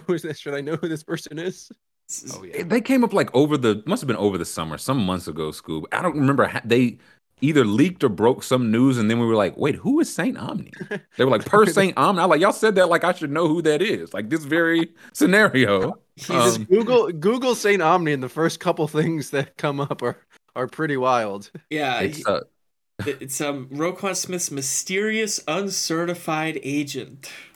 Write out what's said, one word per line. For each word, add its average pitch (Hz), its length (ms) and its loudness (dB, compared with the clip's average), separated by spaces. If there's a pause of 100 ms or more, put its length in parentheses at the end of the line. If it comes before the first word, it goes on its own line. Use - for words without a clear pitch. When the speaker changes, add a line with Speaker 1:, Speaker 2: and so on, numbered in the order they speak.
Speaker 1:
who 180 100 0
this, 151 220 -10
should 143 160 -8
I 143 60 -6
know 147 140 -6
who 165 120 -6
this 156 160 -8
person 156 340 -8
is? 180 340 -10 (380)
Speaker 2:
S- - 260 -14
Speaker 3:
Oh, 95 80 -18
yeah. 151 200 -8
Speaker 4:
They 208 180 0
came 254 220 2
up, 226 100 0
like, 156 220 2
over 147 220 4
the, 110 280 2
must 147 160 -2
have 147 60 -6
been 117 100 -2
over 95 220 0
the 82 60 -4
summer, 80 340 -6
some 131 260 0
months 92 220 -2
ago, 78 240 -6
Scoob. 78 400 -8
I - 100 -2
don't 165 160 -2
remember 139 280 4
how, - 200 -4
they 120 320 2 (440)
either 143 220 4
leaked 135 400 2
or 131 60 4
broke 107 320 2
some 123 300 0
news, 127 260 4
and 107 120 2
then 117 100 2
we 117 80 2
were 113 80 2
like, 104 200 2
"Wait, 147 200 -2
who 226 240 0
is 320 120 0
Saint 220 280 -4
Omni?" - 320 -10 (460)
They - 80 2
were 135 60 4
like, 110 140 2
"Per 214 200 6
Speaker 1:
<laughs> - 20 4
Speaker 4:
Saint 180 280 2
Omni." 170 280 2
I'm 185 60 4
like, 156 120 6
"Y'all 202 100 6
said 220 240 2
that 180 140 6
like 170 140 4
I 175 100 2
should 151 180 -6
know 160 160 2
who 160 140 0
that 151 220 2
is." 107 320 -4
Like, 107 160 -6
this 160 140 -2
very 165 460 2 (220)
scenario. 127 840 4 (160)
Speaker 2:
He's - 160 -12 (260)
Speaker 4:
Um, 110 80 -8
Speaker 1:
Google, 214 460 4
Google 233 440 0
Saint 202 280 2
Omni, 160 300 4
and 131 100 -4
the 131 60 -6
first 160 300 -2
couple 170 280 -2
things 156 420 -2
that 135 280 -4
come 143 220 -4
up 143 220 -6
are, 120 160 -4 (380)
are 127 120 -4
pretty 147 300 -4
wild. 113 520 0 (200)
Speaker 2:
Yeah, 135 320 -4
Speaker 4:
It's, - 160 -4
Speaker 2:
he, - 80 -14
Speaker 4:
uh, 98 160 0 (640)
Speaker 2:
it, 135 160 -6
it's, 135 180 -10
um, 143 300 -6
Roquan 180 480 -4
Smith's 180 340 -6
mysterious 208 960 -4
uncertified 165 1120 -4
agent. 135 720 -8 (240)